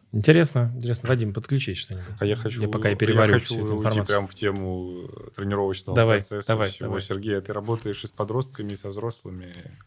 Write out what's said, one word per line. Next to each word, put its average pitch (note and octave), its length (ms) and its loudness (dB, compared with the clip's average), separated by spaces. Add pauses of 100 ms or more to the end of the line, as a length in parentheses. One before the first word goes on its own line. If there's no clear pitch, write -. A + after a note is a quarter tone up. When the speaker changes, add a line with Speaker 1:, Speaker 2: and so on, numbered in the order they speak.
(120)
Speaker 1:
Интересно, B2+ 640 4
интересно. A#2+ 320 -4
Вадим, A2+ 260 2
подключить A2+ 440 -2
что-нибудь. F#2 420 -10
Speaker 2:
А G#2 40 0
я G#2 120 2
хочу, A#2 260 -4
Speaker 1:
Я G#2 60 0
пока A2 200 0
и G#2 40 4
Speaker 2:
я G2+ 40 0
Speaker 1:
переварю G#2+ 380 6
Speaker 2:
хочу A2+ 120 4
Speaker 1:
всю A#2 100 -4
эту G#2+ 80 -2
Speaker 2:
уже G#2+ 100 -2
уйти G#2+ 140 0
Speaker 1:
информацию. G#2 180 2
Speaker 2:
прям G2+ 220 2
в - 60 -14
тему, F#2 720 -4
э, - 260 -16
тренировочного G2 640 0
Speaker 1:
Давай, A2+ 220 6
Speaker 2:
процесса G2+ 300 -4
Speaker 1:
давай, A2 220 2
Speaker 2:
всего. A2+ 160 -10
Speaker 1:
давай. G2 140 -4
Speaker 2:
Сергей, G2+ 360 -2
а G2 40 0
ты F#2+ 120 -8
работаешь G#2+ 520 -4
и - 20 -8
с - 60 -10
подростками, G#2+ 600 -4
и - 20 -12
со G2+ 140 -10
взрослыми? G2 640 -10 (340)